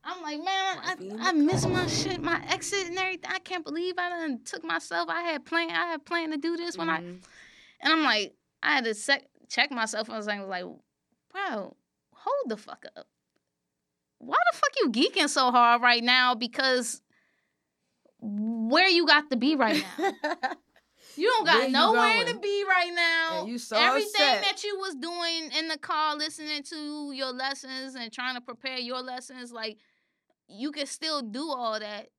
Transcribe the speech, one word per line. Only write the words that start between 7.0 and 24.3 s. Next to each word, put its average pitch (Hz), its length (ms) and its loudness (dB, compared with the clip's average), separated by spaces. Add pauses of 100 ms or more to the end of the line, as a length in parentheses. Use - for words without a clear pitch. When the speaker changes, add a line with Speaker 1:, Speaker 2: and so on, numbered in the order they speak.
Speaker 2:
Mm-hmm. 359 160 -12 (680)
Speaker 1:
and 302 100 2
I'm 311 100 2
like, 220 320 0 (280)
I 294 120 2
had 262 100 2
to 220 100 -2
sec-, - 340 0 (200)
check 277 220 2
myself. 220 400 -4
I 220 60 -8
was 208 100 -6
like, 202 200 -4
like, 180 180 -8 (680)
"Bro, 320 440 -6 (380)
hold 494 340 -2
the 220 80 -4
fuck - 300 -18 (100)
up. - 100 -18 (1120)
Why 247 180 -4 (160)
the - 60 -6
fuck 571 120 2 (120)
you 285 80 2
geeking 294 380 2
so 262 220 4
hard 240 320 6
right 240 200 4
now? 247 320 4
Because 247 680 0 (1200)
where 226 680 2
you 339 180 6
got 294 240 6
to 262 60 2
be 262 200 4
right 262 280 2 (140)
now?" 359 140 0 (280)
Speaker 2:
<laughs> 262 140 -4 (600)
Speaker 1:
You 339 120 2
don't 453 160 4
got 320 120 6
Speaker 2:
Where 269 100 6
you 262 60 0
Speaker 1:
nowhere 453 520 6
to 480 80 -2
Speaker 2:
going? 415 80 -6
Speaker 1:
be 403 280 -2
right 349 260 4
now. 330 460 2
Speaker 2:
And 220 80 -8
you 240 100 -6
so 220 180 -4
Speaker 1:
Everything 320 320 4 (140)
Speaker 2:
upset. 254 220 4